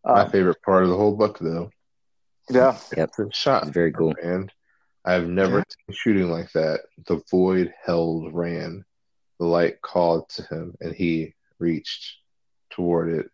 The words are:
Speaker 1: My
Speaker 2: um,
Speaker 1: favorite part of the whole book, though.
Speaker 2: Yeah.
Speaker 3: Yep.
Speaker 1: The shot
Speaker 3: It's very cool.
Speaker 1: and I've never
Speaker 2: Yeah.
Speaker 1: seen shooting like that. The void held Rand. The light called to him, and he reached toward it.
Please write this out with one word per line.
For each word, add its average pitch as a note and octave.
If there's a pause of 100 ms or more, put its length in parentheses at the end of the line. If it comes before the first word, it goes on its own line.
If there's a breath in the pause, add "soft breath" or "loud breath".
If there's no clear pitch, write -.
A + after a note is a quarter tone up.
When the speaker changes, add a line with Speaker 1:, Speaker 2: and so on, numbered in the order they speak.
Speaker 1:
My G2+
Speaker 2:
um, G2
Speaker 1:
favorite F#2
part F#2
of F#2
the F2+
whole G#2
book, G#2+
though. E2+ (760)
Speaker 2:
Yeah. B2+ (180)
Speaker 3:
Yep. D#2+
Speaker 1:
The G#2
shot A#2
Speaker 3:
It's D2+
very E2+
cool. D#2+
Speaker 1:
and F#2 (520)
I've F2+
never F#2+
Speaker 2:
Yeah. F#2+ (240)
Speaker 1:
seen G2+
shooting F#2+
like E2+
that. D#2+ (260)
The D#2+
void F#2 (100)
held E2
Rand. E2+ (560)
The F2
light E2+
called E2+
to E2
him, E2+
and E2
he E2 (260)
reached - (520)
toward E2+
it. E2